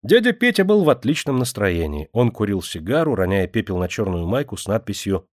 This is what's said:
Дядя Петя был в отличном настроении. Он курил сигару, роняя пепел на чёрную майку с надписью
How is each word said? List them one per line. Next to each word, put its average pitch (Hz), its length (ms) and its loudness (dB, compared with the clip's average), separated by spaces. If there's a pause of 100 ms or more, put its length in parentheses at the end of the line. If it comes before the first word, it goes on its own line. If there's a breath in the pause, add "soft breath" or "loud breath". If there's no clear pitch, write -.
Дядя 226 300 4
Петя 240 320 2
был 208 180 4
в 151 80 4
отличном 139 480 0
настроении. 85 720 -2
Он 120 200 2
курил 101 280 -2
сигару, 123 540 -2
роняя 95 320 2
пепел 98 320 -4
на 90 80 0
чёрную 90 400 -4
майку 135 300 -4
с - 100 -12
надписью 98 680 -4